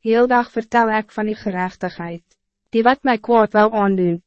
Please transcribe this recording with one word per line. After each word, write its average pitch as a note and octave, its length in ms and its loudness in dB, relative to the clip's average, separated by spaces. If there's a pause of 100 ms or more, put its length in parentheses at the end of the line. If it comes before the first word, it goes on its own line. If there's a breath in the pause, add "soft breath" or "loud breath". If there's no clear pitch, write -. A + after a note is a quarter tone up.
Heel A#3 260 2
dag A#3+ 240 0
vertel A3+ 380 -2
ek G#3+ 240 -4
van G#3+ 160 -4
die G#3+ 80 -6
gerechtigheid. F3+ 880 -8 (460)
Die A3+ 160 0
wat C4+ 160 0
my B3 140 0
kwaad A3 360 0
wou G#3+ 140 4 (160)
aandoen F3+ 440 0